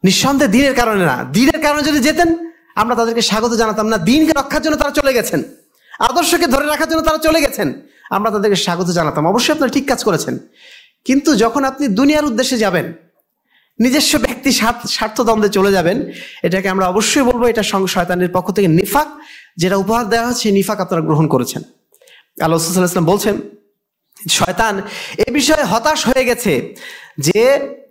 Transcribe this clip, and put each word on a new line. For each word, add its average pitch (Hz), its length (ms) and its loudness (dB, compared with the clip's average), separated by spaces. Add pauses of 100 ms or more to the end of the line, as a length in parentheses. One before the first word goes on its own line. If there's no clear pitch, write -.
নিঃসন্দেহে 262 480 2
দিনের 262 240 4
কারণে 220 300 2
না। 127 260 0
দিনের 277 300 2
কারণে 294 220 0
যদি 302 160 2
যেতেন, 320 360 2 (400)
আমরা 233 200 0
তাদেরকে 233 260 0
স্বাগত 220 300 0
জানাতাম 220 360 0
না। 220 100 0
দিনকে 285 420 4
রক্ষার 294 220 -4
জন্য 311 140 -2
তারা 285 160 0
চলে 277 220 0
গেছেন, 165 300 -2 (560)
আদর্শকে 330 480 0
ধরে 269 180 2
রাখার 302 240 -2
জন্য 320 120 0
তারা 320 160 0
চলে 320 240 2
গেছেন, 208 400 -4 (280)
আমরা 208 220 -2
তাদেরকে 202 240 0
স্বাগত 175 300 -2
জানাতাম, 165 420 0
"অবশ্যই 240 260 2
আপনারা 294 180 0
ঠিক 269 160 -2
কাজ 247 160 -2
করেছেন।" 160 360 -2 (680)
কিন্তু 285 300 2
যখন 226 280 2
আপনি 269 240 -2
দুনিয়ার 285 380 2
উদ্দেশ্যে 247 320 -2
যাবেন, 175 360 -2 (880)
নিজস্ব 262 400 2
ব্যক্তি 240 320 -2
স্বার্থ, 226 360 -2
স্বার্থদ্বন্দ্বে 220 600 0
চলে 202 220 2
যাবেন, 190 400 0 (320)
এটাকে 185 260 0
আমরা 190 180 0
অবশ্যই 214 340 0
বলবো 247 260 2
এটা 226 160 0
সং-, 190 240 -2
শয়তানের 180 460 -2
পক্ষ 185 180 -2
থেকে 196 160 2
নিফাক। 196 400 2 (500)
যেটা 180 180 0
উপহার 208 340 0
দেওয়া 233 180 0
হচ্ছে, 247 140 -4
সেই 214 100 0
নিফাক 196 280 0
আপনারা 180 220 -2
গ্রহণ 156 260 2
করেছেন। 123 340 -2 (840)
আল্লাহ 165 160 2
রাসূল 160 140 -4
সাল্লাল্লাহু 180 360 2
আলাইহি - 0 -
ওয়াসাল্লাম 202 300 0
বলছেন, - 220 -16 (680)
শয়তান 190 520 -2 (360)
এ - 140 0
বিষয়ে 294 320 2
হতাশ 233 440 0
হয়ে 262 180 2
গেছে 202 500 -2 (420)
যে 233 520 2 (220)